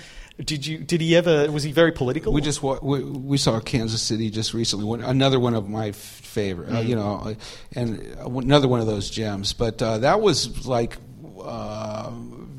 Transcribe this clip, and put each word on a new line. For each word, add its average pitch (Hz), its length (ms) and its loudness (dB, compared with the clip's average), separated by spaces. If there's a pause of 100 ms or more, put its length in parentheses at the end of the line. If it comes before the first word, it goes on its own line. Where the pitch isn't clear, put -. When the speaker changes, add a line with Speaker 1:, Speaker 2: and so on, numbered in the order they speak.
(440)
Speaker 1:
Did 143 220 -4
you, 160 140 -6
did 156 220 0
he 165 140 4
ever, 160 360 6
was 147 120 -2
he 151 80 -2
very 160 200 6
political? 156 420 0
Speaker 2:
We 147 80 4
just 139 220 -2
wa-, 135 180 0
we, 135 220 0
we 139 340 -2
saw 135 220 4
Kansas 113 420 0
City 110 300 0
just 107 240 -2
recently. 110 300 -2
One, 113 160 -2
another 131 380 4
one 120 140 2
of 104 160 -2
my 107 200 -4
f-, 101 60 -8
favorite, - 760 -6
uh, 117 100 0
Speaker 1:
Mm. 113 60 -2
Speaker 2:
you 123 80 2
know, 101 300 -2
uh, 107 80 -6 (400)
and, 113 460 -4
uh, - 100 -8
another 131 380 6
one 123 120 4
of 113 80 0
those 104 240 -2
gems. 101 420 -4
But, 113 280 -2
uh, 113 180 0
that 151 220 4
was 139 440 0
like, 117 320 0 (460)
uh, 107 640 -8 (500)